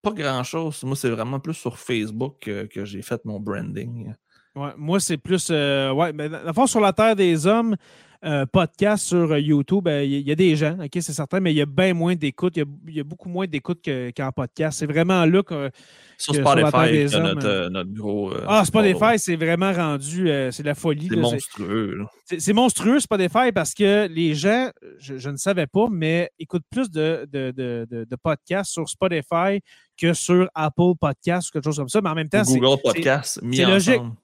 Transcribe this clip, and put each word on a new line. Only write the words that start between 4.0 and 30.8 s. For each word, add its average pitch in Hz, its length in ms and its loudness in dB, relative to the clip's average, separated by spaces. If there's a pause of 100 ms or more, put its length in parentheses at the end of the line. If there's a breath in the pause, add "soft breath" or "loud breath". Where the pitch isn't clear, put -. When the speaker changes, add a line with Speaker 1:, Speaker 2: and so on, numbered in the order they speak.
Speaker 2:
Ouais, 143 200 -8
moi, 170 240 0
c'est 160 180 -4
plus, 180 320 -2
euh, 139 420 2
ouais, 156 200 0
mais 151 160 -8
dans 156 160 -10
le 165 80 -6
fond, 247 140 4
Sur 233 140 0
la 196 120 4
Terre 220 240 4
des 170 300 2
Hommes, 226 300 2 (480 soft breath)
euh, 143 220 0
podcast 190 580 2
sur, 170 280 2
euh, 147 60 2
YouTube, 151 480 2
euh, 147 160 0
il 139 100 -2
y, 143 100 -2
y 143 100 -2
a - 20 2
des 165 220 4
gens, 156 240 -2
ok, 143 140 -8
c'est 165 180 -4
certain, 160 280 -4
mais 175 120 2
il 156 40 2
y 147 40 4
a 143 60 2
bien 180 260 2
moins 170 220 0
d'écoute, 165 420 -4
il 160 40 -2
y - 20 0
a, 143 40 -2 (220)
il 156 60 -16
y 156 60 -4
a 143 40 -6
beaucoup 165 240 -14
moins 180 180 -4
d'écoute 160 380 -6
que, 127 320 -6
qu'en 135 160 -6
podcast. 151 460 -4
C'est 151 80 -4
vraiment 170 400 4
là 185 160 6
que, 143 280 -6 (460 soft breath)
Speaker 1:
Sur - 160 -6
Speaker 2:
que 151 80 2
Sur 139 140 6
la 135 80 6
Terre 151 80 4
Speaker 1:
Spotify, - 220 4
Speaker 2:
des 147 120 4
Speaker 1:
qu'il 143 80 0
y - 20 -2
a - 40 2
Speaker 2:
Hommes, 185 160 0
Speaker 1:
notre, - 120 -2
Speaker 2:
euh, 95 200 0
Speaker 1:
euh, - 20 -6
notre 92 240 -6
gros, 104 400 -4
euh, - 160 -8
Speaker 2:
Ah, 208 160 6
Spotify, 202 340 4
Speaker 1:
follower. 220 200 4
Speaker 2:
c'est 170 180 -2
vraiment 170 380 0
rendu, 160 560 -2
euh, 135 220 0
c'est 147 100 -12
la 147 120 -2
folie, 156 360 -4
Speaker 1:
C'est - 60 0
Speaker 2:
là, 131 100 2
c'est 120 80 4
Speaker 1:
monstrueux, 104 640 -6
là. 101 80 -8 (200)
Speaker 2:
c'est, 165 160 -6
c'est 196 140 0
monstrueux, 247 460 2
Spotify, 214 520 0
parce 185 220 -2
que 208 320 4
les 165 280 0
gens, 214 360 0 (300)
je, 135 180 -14
je 127 120 -8
ne 139 60 -8
savais 175 300 -2
pas, 220 240 2
mais 170 480 0
écoutent 165 320 -6
plus 240 200 -2
de, 156 400 -2
de, 135 240 -4
de, 120 360 -6
de, 117 180 -8
de 127 80 -8
podcasts 175 560 -4
sur 160 160 -6
Spotify 180 720 -2 (380 soft breath)
que 165 160 2
sur 180 400 2
Apple 156 440 2